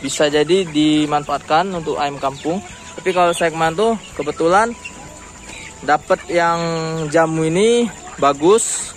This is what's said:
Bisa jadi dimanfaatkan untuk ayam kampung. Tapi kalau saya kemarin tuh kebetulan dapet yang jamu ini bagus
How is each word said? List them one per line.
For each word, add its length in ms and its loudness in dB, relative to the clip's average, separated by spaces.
Bisa 240 0
jadi 400 2
dimanfaatkan 1040 2
untuk 240 -4
ayam 240 -4
kampung. 400 -4
Tapi 160 -2
kalau 160 4
saya 160 0
kemarin 300 0
tuh 160 2
kebetulan 640 2
dapet 320 2
yang 300 2
jamu 380 2
ini 400 2
bagus 760 2